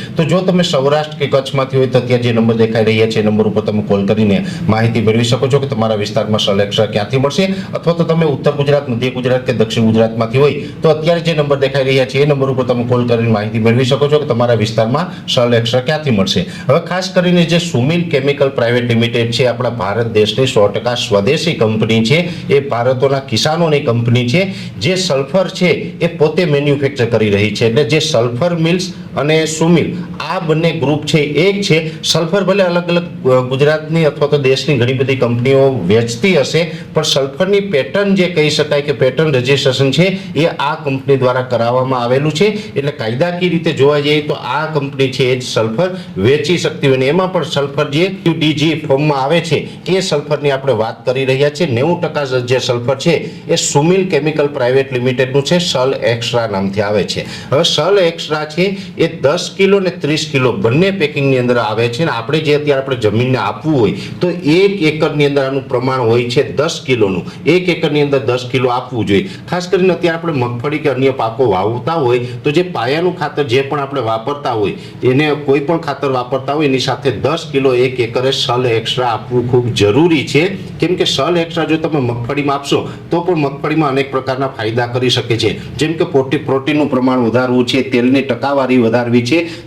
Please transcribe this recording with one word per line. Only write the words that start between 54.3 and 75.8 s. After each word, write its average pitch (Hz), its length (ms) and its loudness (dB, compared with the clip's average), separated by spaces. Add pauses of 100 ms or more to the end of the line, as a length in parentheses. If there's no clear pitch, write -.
પ્રાઇવેટ 131 460 0
લિમિટેડનું 127 500 0
છે, 175 160 2
સલ 135 340 0 (200)
એક્સ્ટ્રા 117 340 -2
નામથી 98 340 -2
આવે 101 220 0
છે. - 180 -6 (300)
હવે 151 120 2
સલ 175 360 2
એક્સ્ટ્રા 156 460 -2
છે 175 200 -2 (320)
એ 160 100 2 (140)
દસ 165 220 2 (140)
કિલો 196 220 4
ને 180 120 -2 (100)
ત્રીસ 147 300 -2
કિલો 127 220 2
બંને 120 380 2
પેકિંગની 143 480 0
અંદર 123 180 2
આવે 110 320 0
છે 160 140 -2
અને 156 80 0
આપણે 123 280 -2
જે 143 160 2
અત્યારે 143 260 2
આપણે 135 240 -4
જમીનને 123 320 2
આપવું 113 420 0
હોય 98 140 2 (280)
તો 180 80 2
એક 175 520 2
એકરની 151 440 2
અંદર 139 180 2
આનું 135 240 -2
પ્રમાણ 131 420 0
હોય 123 200 2
છે 139 140 0 (120)
દસ 156 200 -2 (120)
કિલોનું. 101 360 0 (220)
એક 180 240 2
એકરની 160 320 0
અંદર 139 180 2
દસ 123 320 -2
કિલો 127 180 0
આપવું 120 380 -4
જોઈએ. 101 220 2 (200)
ખાસ 175 180 -4
કરીને 185 260 2
અત્યારે 165 240 0
આપણે 165 160 -4
મગફળી 123 460 -2
કે 147 100 0
અન્ય 131 220 2
પાકો 117 380 0
વાવતા 117 540 -2
હોય 123 160 2 (240)
તો 151 80 0
જે 175 120 2
પાયાનું 165 540 -2
ખાતર 147 260 -4
જે 131 180 2
પણ 143 180 -4
આપણે 139 220 -4
વાપરતા 113 500 -4
હોય, 101 220 -2 (300)
એને 131 220 4 (200)
કોઈ 139 140 2
પણ 160 280 -2